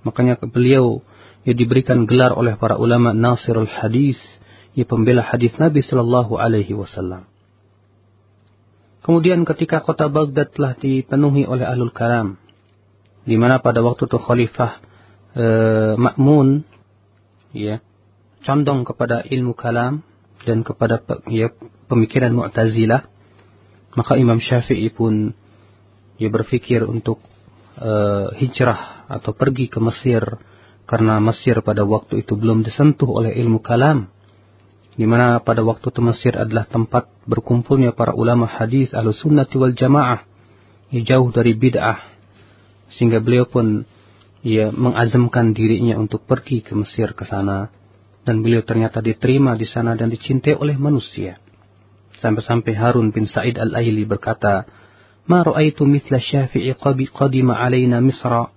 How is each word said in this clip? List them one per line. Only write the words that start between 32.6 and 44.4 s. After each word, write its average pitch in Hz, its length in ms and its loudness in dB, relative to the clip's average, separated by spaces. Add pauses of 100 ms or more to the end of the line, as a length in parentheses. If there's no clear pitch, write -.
disentuh 143 460 2
oleh 113 260 -2
ilmu 113 240 0
kalam, 120 480 2 (880)
di 110 80 0
mana 120 400 4
pada 113 160 0
waktu 113 320 -2
itu - 80 -2
Mesir 120 320 0
adalah 113 320 -4
tempat - 400 -2 (240)
berkumpulnya 120 640 0
para - 240 -2
ulama 117 320 0
hadis 123 480 -2
Ahlu 110 160 0
Sunnati 147 480 0
wal 127 160 0
Jamaah, 127 480 2 (640)
ya, 120 160 -4
jauh 131 240 4
dari 117 240 2
bid'ah, 113 480 0 (960)
sehingga 113 240 2
beliau 120 240 2
pun 110 400 -2 (600)